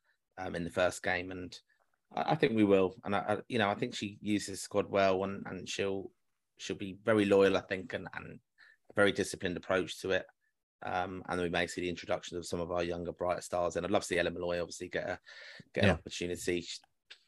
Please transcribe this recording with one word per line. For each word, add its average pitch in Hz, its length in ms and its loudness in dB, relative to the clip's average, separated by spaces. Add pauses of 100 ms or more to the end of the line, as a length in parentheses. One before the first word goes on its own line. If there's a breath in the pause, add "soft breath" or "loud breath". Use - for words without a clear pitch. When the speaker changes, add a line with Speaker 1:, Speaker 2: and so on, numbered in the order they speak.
(400)
Speaker 1:
um, 92 160 -8
in 85 80 -4
the 85 80 -6
first 90 320 0
game. 92 300 -2
And 90 260 -12 (560)
I, - 80 0
I - 140 0
think 139 160 2
we 110 100 4
will. 95 320 6 (100)
And 101 120 0
I, - 20 0
I, - 180 0 (120)
you 123 100 -2
know, 104 100 4
I 104 60 0
think 120 220 -6
she 104 240 -8
uses 101 300 -2
the 95 80 -10
squad 98 300 -2
well, 98 360 4
and, 98 220 -6
and 92 220 -10
she'll, 98 440 -4 (460)
she'll - 180 -8
be 98 280 -10
very 107 200 6
loyal, 98 320 8
I 90 60 -2
think, 95 320 -6
and, 92 200 -6
and - 240 -12 (520 soft breath)
a - 40 -20
very 101 160 6
disciplined 92 460 -2
approach 90 460 0
to 95 100 0
it. 92 140 2 (600)
Um, 92 420 -4
and 90 80 -2
then 90 60 0
we 87 80 0
may 87 160 2
see - 140 -6
the 90 80 -2
introduction 87 500 -4
of 82 80 -8
some 87 140 -4
of 85 100 -4
our 87 140 0
younger, 85 260 -4
bright 87 320 -2
stars. 87 320 -2
And 85 100 -2
I'd 90 60 -2
love 101 120 2
to - 40 -10
see 87 140 2
Ellen 85 140 0
Malloy 87 260 -2
obviously 87 280 -8
get 85 200 -4
a, 90 100 -6 (560 loud breath)
get 123 80 2
Speaker 2:
Yeah. 101 80 8
Speaker 1:
an 87 60 4
opportunity. 87 640 -4
She, - 180 -10 (500)